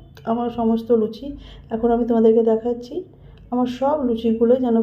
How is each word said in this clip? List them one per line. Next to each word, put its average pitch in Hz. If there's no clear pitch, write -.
আমার 240
সমস্ত 226
লুচি 226
এখন 233
আমি 240
তোমাদেরকে 226
দেখাচ্ছি, 233
আমার 247
সব 285
লুচিগুলো 226
যেন 240